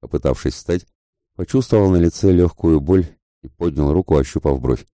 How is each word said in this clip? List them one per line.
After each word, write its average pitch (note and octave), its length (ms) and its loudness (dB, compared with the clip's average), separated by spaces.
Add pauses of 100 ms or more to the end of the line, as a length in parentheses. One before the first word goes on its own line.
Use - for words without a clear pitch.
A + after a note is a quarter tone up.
Попытавшись - 540 -4
встать, - 320 -6 (500)
почувствовал G#2 540 0
на F2+ 60 4
лице E2+ 360 2
лёгкую E2+ 480 2
боль F2 260 0 (360)
и - 60 -20
поднял D2+ 440 -2
руку, E2 240 0
ощупав C#2 440 -2
бровь. B1 260 -4 (120)